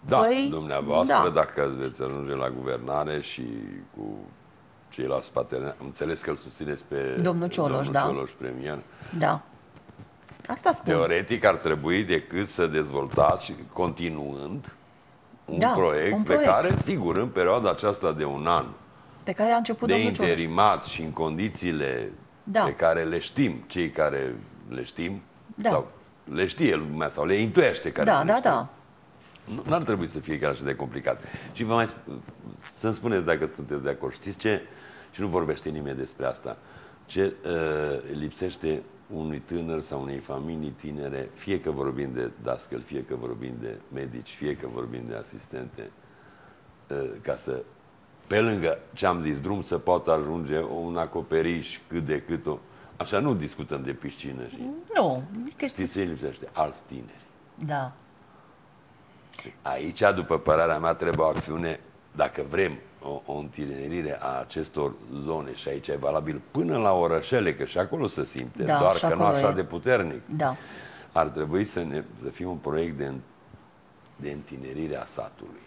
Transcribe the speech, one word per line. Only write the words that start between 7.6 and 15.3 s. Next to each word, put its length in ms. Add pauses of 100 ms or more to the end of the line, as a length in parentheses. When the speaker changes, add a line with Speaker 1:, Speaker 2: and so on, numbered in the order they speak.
Speaker 1:
domnul 60
Speaker 2:
da. 100
Speaker 1:
Cioloș, 300
premier. 480 (380)
Speaker 2:
Da. 240 (1040)
Asta 240
spun. 220
Speaker 1:
Teoretic 520
ar 100
trebui 480
decât 440
să 200
dezvoltați, 880 (200)
continuând, 1000 (720)